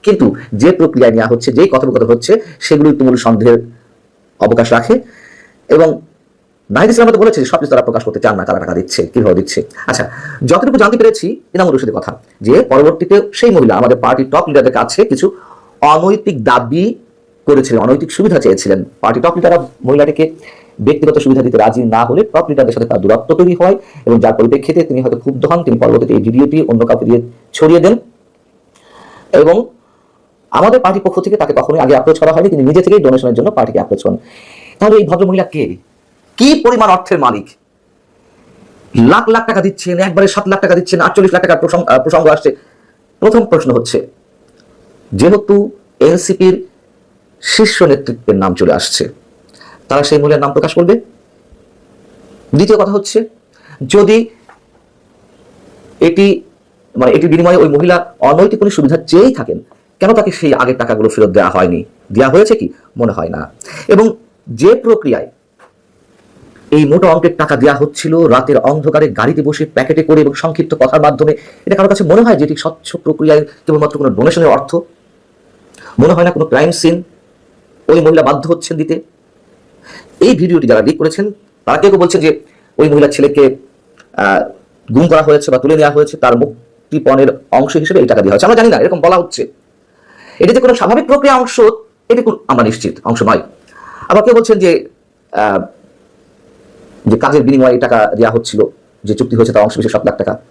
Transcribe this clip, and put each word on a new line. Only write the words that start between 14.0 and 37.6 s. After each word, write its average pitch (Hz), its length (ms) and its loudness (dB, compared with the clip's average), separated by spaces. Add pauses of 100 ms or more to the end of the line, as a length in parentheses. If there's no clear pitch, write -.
টপ 156 180 0
লিডারদের 131 240 2
কাছে 117 320 -2
কিছু 240 320 -2 (440)
অনৈতিক 160 640 0
দাবি 135 500 -2 (520)
করেছিলেন, 131 360 2
অনৈতিক 147 300 -2
সুবিধা 180 280 0
চেয়েছিলেন। 95 440 -2 (160)
পার্টি 117 200 -2
টপ 170 160 0
লিডাররা 170 300 0 (180)
মহিলাটিকে 151 480 0 (480)
ব্যক্তিগত 151 380 0
সুবিধা 131 240 2
দিতে 110 160 0
রাজি 113 260 0
না 113 200 0
হলে 147 200 -2
টপ 160 240 -2
লিডারদের 131 240 0
সাথে 117 140 -4
তার - 140 -2
দূরত্ব 185 340 0
তৈরি 180 200 2
হয় 180 220 2 (300)
এবং 117 140 2
যার 113 140 2
পরিপ্রেক্ষিতে 135 480 0
তিনি 131 180 -2
হয়তো 123 180 -4
ক্ষুব্ধ 131 280 -4
হন। 170 180 -2
তিনি 117 140 0
পরবর্তীতে 117 360 0
এই 107 80 0
ভিডিওটি 143 400 0
অন্য 233 240 0
কাউকে - 180 0
দিয়ে 120 180 0 (300)
ছড়িয়ে 165 280 4
দেন 208 180 2 (1300)
এবং 170 340 2 (840)
আমাদের 220 300 2
পার্টির 190 220 -2
পক্ষ 185 180 -2
থেকে 196 160 -2
তাকে 147 160 -4
কখনোই 143 280 -2
আগে 131 120 2
অ্যাপ্রোচ 139 260 2
করা 160 140 2
হয়নি, 170 160 0
তিনি 156 140 0
নিজে 156 200 2
থেকেই 208 160 2
ডোনেশনের 131 360 0
জন্য 208 160 -2
পার্টিকে - 280 -2
অ্যাপ্রোচ - 240 -4
করেন। - 140 -4 (600)
তাহলে 214 180 4
এই 208 100 2
ভদ্রমহিলা 185 380 0
কে? 113 320 -6 (600)
কি 277 280 2
পরিমাণ 220 260 2
অর্থের 180 280 -2
মালিক? 113 280 -2 (1500)